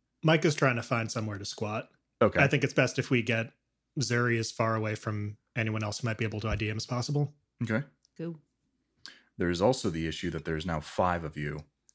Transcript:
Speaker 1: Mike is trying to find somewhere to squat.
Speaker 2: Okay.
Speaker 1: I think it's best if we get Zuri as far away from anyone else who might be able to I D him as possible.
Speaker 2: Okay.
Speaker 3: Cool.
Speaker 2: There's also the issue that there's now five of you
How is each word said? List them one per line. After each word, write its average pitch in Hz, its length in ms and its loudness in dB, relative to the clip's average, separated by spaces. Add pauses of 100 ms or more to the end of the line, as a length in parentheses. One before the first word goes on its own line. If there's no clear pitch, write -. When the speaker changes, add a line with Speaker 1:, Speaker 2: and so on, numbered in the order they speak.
(220)
Speaker 1:
Mike 160 220 6
is 151 100 4
trying 127 220 4
to 113 60 -2
find 113 280 -2
somewhere 107 280 -6
to 98 60 -10
squat. 107 440 -6 (340)
Speaker 2:
Okay. 107 200 6
Speaker 1:
I 139 40 8
think 139 180 2
it's 127 100 0
best 131 240 2
if - 120 -2
we 120 120 4
get 113 280 -2 (500)
Zuri 120 380 2
as 113 120 -2
far 113 260 0
away 110 180 -2
from 104 420 -4 (200)
anyone 110 280 0
else 104 160 -4
who 123 80 -2
might 110 100 -2
be 117 60 -2
able 107 160 -4
to 110 80 -2
I 104 80 0
D 107 120 -2
him 107 80 -4
as 110 100 -6
possible. 143 480 -2 (280)
Speaker 2:
Okay. 113 220 0 (320)
Speaker 3:
Cool. 165 220 -8 (1000)
Speaker 2:
There's 87 220 0
also 113 300 2
the 82 160 -2
issue 80 240 -4
that 78 160 -6
there's 80 180 -2
now 82 160 -2
five 87 440 0
of 73 120 -10
you 73 220 -6 (360)